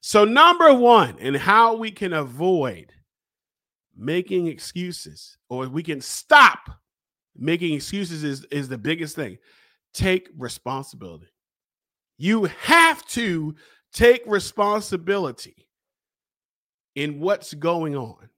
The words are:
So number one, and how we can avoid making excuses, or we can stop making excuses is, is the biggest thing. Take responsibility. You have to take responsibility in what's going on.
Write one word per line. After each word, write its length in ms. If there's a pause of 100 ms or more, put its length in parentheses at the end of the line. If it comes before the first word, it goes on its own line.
So 240
number 480
one, 460
and 160
how 400
we 160
can 220
avoid 800 (1000)
making 520
excuses, 920 (120)
or 180
we 160
can 180
stop 680 (680)
making 360
excuses 500
is, 220
is 240
the 80
biggest 380
thing. 220 (560)
Take 440
responsibility. 920 (920)
You 280
have 600
to 480 (380)
take 340
responsibility 1400 (1300)
in 240
what's 340
going 420
on. 420